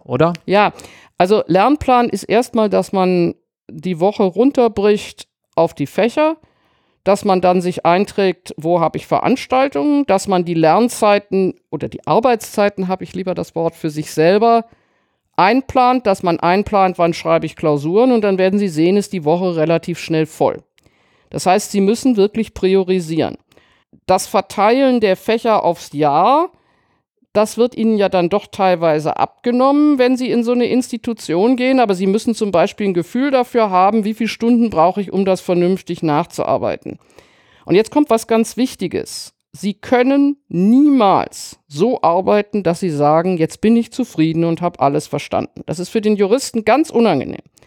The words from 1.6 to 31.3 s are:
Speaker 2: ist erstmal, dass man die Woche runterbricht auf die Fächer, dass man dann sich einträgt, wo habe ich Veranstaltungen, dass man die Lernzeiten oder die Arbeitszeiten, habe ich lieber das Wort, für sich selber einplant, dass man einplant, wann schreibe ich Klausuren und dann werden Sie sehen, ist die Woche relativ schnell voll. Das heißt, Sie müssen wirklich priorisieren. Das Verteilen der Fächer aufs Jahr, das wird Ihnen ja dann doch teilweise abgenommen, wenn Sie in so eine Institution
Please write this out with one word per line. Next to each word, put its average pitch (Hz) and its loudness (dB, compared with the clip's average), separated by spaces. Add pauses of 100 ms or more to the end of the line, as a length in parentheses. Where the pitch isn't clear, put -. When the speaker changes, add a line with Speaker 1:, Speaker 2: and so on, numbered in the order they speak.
Speaker 2:
ist - -8
erstmal, 220 0
dass 185 -2
man 180 0 (340)
die 160 -8
Woche 208 0
runterbricht 208 0 (280)
auf 165 0
die 139 -6
Fächer, 302 0 (680)
dass 196 0
man 190 0
dann 180 2
sich 175 -6
einträgt, 185 0
wo 170 0
habe 156 -2
ich 151 -10
Veranstaltungen, 277 0
dass 190 0
man 180 0
die 170 -4
Lernzeiten 190 0 (180)
oder 147 -8
die - -14
Arbeitszeiten, 208 0
habe 185 -6
ich - -20
lieber 185 -6
das 170 -8
Wort, 165 -4
für - -6
sich 151 -8
selber 214 2 (720)
einplant, 247 2
dass 196 0
man 170 0
einplant, 190 0
wann 170 0
schreibe 165 -2
ich 156 -10
Klausuren 165 0
und 226 0
dann 196 0
werden 190 0
Sie 202 0
sehen, 170 0
ist 202 -4
die 175 -6
Woche 175 -2
relativ 165 -2
schnell 156 -2
voll. - -4 (640)
Das - -8
heißt, 190 0
Sie 202 0
müssen 220 2
wirklich 208 -2
priorisieren. 180 -2 (680)
Das 185 0
Verteilen 240 2
der 196 2
Fächer 220 0
aufs - -4
Jahr, 175 2 (800)
das 208 0
wird 240 0
Ihnen 220 0
ja 196 0
dann 180 0
doch 202 -2
teilweise 165 0
abgenommen, 277 0
wenn 254 2
Sie 240 -4
in 233 0
so 233 -2
eine 240 0
Institution 233 -2